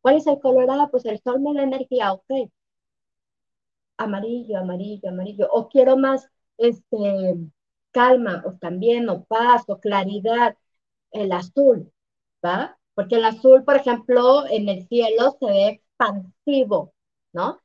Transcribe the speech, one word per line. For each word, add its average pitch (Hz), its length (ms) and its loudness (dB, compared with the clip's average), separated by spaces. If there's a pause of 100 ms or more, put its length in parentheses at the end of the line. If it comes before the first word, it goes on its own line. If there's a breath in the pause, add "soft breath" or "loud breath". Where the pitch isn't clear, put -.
¿Cuál 269 160 4
es 302 120 0
el 277 120 0
color? 262 300 2
Ah, 285 200 0
pues 254 160 -4
el 214 140 -8
sol 247 200 -4
me 294 140 -4
da 285 100 -2
energía, 254 480 -4
ok. 247 380 -8 (1500)
Amarillo, 220 600 -8
amarillo, 185 500 -10
amarillo. 190 420 -6
O - 180 -2
quiero 262 280 4
más, 269 320 -2 (300)
este, 233 380 -2 (920)
calma, 240 560 2
o 185 80 -8
también, 220 540 -2
o 180 160 -6
paz, 226 440 0
o 196 120 -8
claridad, 208 760 -2 (540)
el 202 220 -6
azul, 226 600 0 (520)
¿va? 196 340 -6 (160)
Porque 202 220 -2
el 226 80 2
azul, 262 400 6
por 277 120 4
ejemplo, 254 720 2
en 214 200 -2
el 185 200 -6
cielo 233 520 0
se 254 60 -4
ve 202 220 2
expansivo, 208 1200 -4 (400)
¿no? 208 320 -6